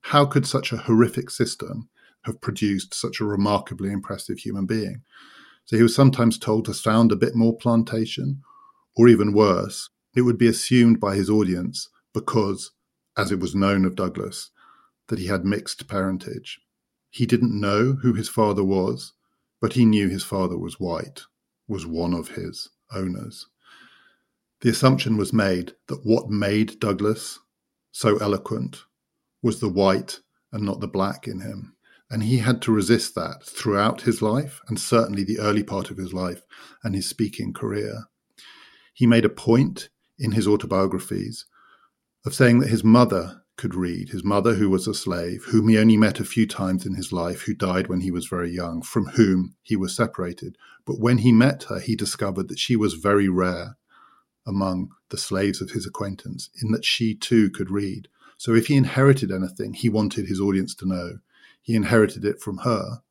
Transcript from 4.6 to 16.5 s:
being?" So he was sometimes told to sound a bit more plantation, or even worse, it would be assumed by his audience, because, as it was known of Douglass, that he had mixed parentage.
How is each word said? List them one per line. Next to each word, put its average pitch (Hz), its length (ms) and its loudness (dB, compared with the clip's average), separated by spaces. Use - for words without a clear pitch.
being?" 107 360 -4
So 117 120 -2
he 113 80 8
was 117 100 4
sometimes 131 440 4
told 110 260 0
to 98 100 -6
sound 113 380 4
a 101 40 0
bit 117 200 0
more 113 200 4
plantation, 117 840 -2
or 117 100 8
even 104 260 8
worse, 98 580 2
it 127 100 0
would 120 160 2
be 117 100 6
assumed 117 500 4
by 98 160 0
his 98 160 0
audience, 90 580 0
because, - 600 -2
as 98 140 -2
it 98 80 -2
was 92 160 -6
known 98 300 4
of 92 100 0
Douglass, - 560 -6
that 110 120 -6
he 90 80 -6
had 92 180 -2
mixed - 440 -4
parentage. 95 720 -6